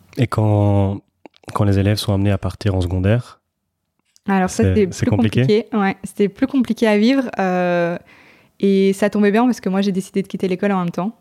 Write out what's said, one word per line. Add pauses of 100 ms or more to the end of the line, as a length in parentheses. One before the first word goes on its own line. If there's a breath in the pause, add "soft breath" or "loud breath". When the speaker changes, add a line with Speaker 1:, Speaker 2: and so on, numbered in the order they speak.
(180)
Speaker 1:
Et
quand, (540)
quand
les
élèves
sont
amenés
à
partir
en
secondaire, (880)
Speaker 2:
Alors
ça,
Speaker 1:
c'est,
Speaker 2:
c'était
Speaker 1:
c'est
Speaker 2:
plus
Speaker 1:
compliqué ?
Speaker 2:
compliqué.
Ouais,
c'était
plus
compliqué
à
vivre.
Euh, (640 soft breath)
et
ça
tombait
bien
parce
que
moi,
j'ai
décidé
de
quitter
l'école
en
même
temps. (140)